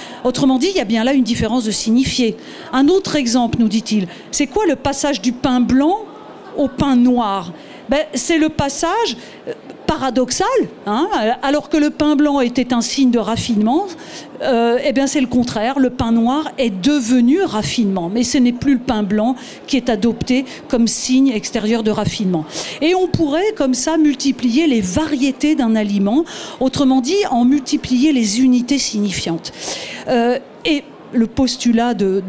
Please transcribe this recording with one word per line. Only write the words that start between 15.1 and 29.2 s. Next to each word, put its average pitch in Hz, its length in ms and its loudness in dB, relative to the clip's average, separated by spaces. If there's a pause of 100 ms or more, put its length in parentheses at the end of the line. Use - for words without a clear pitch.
le 254 60 2
contraire, 247 540 0
le 254 100 4
pain 247 220 -2
noir 262 460 2
est 240 120 0
devenu 254 720 2
raffinement, 202 680 0
mais 220 140 0
ce 240 160 0
n'est 240 140 4
plus 262 220 0
le 247 40 2
pain 233 240 -2
blanc 214 320 0 (320)
qui - 100 0
est 254 140 0
adopté 233 540 0 (240)
comme 233 180 2
signe 262 440 2
extérieur 220 520 -2
de 214 80 2
raffinement. 190 540 -2 (360)
Et 330 140 2
on 370 140 2
pourrait, 330 480 0
comme 262 180 0
ça, 311 220 -2
multiplier 285 720 2
les 240 120 2
variétés 285 760 0
d'un 233 180 2
aliment, 208 500 2 (360)
autrement 262 400 2
dit, 349 320 0
en 247 120 4
multiplier 269 680 2
les 226 280 0
unités 254 380 2
signifiantes. - 760 -4 (540)